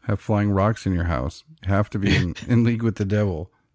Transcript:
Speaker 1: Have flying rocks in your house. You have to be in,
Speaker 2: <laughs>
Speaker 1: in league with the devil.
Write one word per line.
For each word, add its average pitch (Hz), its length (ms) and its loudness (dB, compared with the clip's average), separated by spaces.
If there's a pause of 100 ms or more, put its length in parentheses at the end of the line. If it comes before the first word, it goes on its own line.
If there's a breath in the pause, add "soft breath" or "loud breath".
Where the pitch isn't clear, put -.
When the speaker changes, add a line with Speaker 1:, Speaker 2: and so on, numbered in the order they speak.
Speaker 1:
Have 107 180 -2
flying 104 320 0
rocks 101 340 0
in 95 80 0
your 85 120 0
house. 71 380 -4 (200)
You 92 60 -6
have 101 220 2
to 107 80 -4
be 98 160 2
in, 87 260 0
Speaker 2:
<laughs> - 60 -14
Speaker 1:
in 120 160 4
league 117 200 0
with 113 120 0
the 104 100 -2
devil. 98 460 -2 (240)